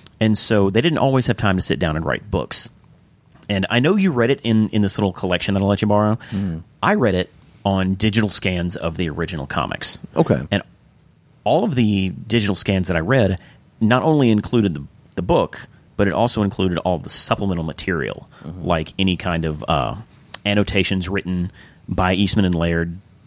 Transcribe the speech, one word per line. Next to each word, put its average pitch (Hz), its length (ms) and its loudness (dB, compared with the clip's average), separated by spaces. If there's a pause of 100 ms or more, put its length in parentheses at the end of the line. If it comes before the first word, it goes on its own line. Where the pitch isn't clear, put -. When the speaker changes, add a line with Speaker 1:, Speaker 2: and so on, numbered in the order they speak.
(220)
Speaker 1:
And 110 160 4
so 101 320 2
they 98 100 2
didn't 151 200 2
always 131 280 2
have 120 80 0
time 98 220 2
to 92 40 0
sit - 180 -2
down 78 180 0
and 80 80 -4
write 73 260 -4
books. - 380 -4 (800)
And 98 200 0
I 120 100 2
know 165 180 2
you 190 140 2
read 120 180 2
it 139 140 0
in, 110 260 2
in 107 140 0
this 98 140 0
little 101 140 0
collection 90 440 -2
that 98 60 0
I 98 40 2
let 98 160 2
you 104 80 2
borrow. 107 280 2 (140)
Speaker 2:
Mm. 92 320 -4 (180)
Speaker 1:
I 190 140 2
read 120 180 2
it 90 160 -2 (360)
on 95 300 0
digital 107 340 0
scans 90 480 -2
of 82 180 -4
the 87 140 -2
original 78 380 -6
comics. - 520 -4 (160)
Speaker 2:
Okay. 78 340 2
Speaker 1:
And 101 140 -2 (800)
all 156 220 0
of 175 100 -2
the 104 340 2
digital 104 460 -2
scans 92 320 -2
that 90 80 -2
I 82 60 0
read 98 360 2 (440)
not 113 220 4
only 143 280 4
included 107 440 2
the, 71 80 -8 (320)
the 92 60 -2
book, 90 460 -2 (300)
but 101 100 4
it 87 60 2
also 110 280 0
included 95 380 0
all 90 160 0
of 76 80 -6
the - 60 -10
supplemental 90 560 -2
material, 76 640 -4 (160)
Speaker 2:
Mm-hmm. 85 200 -12
Speaker 1:
like 82 320 -2
any 95 200 2
kind 82 260 -2
of, 78 240 -4
uh, 65 280 0 (520)
annotations 98 640 0
written 92 420 -2 (380)
by 92 240 0
Eastman 98 320 2
and 90 80 2
Laird 85 420 0 (320)